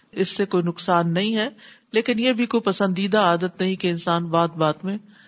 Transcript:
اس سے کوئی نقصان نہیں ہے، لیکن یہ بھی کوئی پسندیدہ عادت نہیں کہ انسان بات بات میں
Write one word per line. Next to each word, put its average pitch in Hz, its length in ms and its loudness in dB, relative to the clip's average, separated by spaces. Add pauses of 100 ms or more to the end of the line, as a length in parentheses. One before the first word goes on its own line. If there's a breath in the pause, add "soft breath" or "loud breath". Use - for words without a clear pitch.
(120)
اس 190 180 -2
سے 202 160 -2
کوئی 180 180 0
نقصان 170 500 0
نہیں 208 220 0
ہے، 220 140 -2 (420 loud breath)
لیکن 226 280 0
یہ 254 140 2
بھی 233 120 0
کوئی 233 160 0
پسندیدہ 196 560 0
عادت 175 440 2
نہیں 190 140 0
کہ 185 120 -4
انسان 170 380 -2
بات 165 320 0
بات 156 280 0
میں 202 120 -4 (300 soft breath)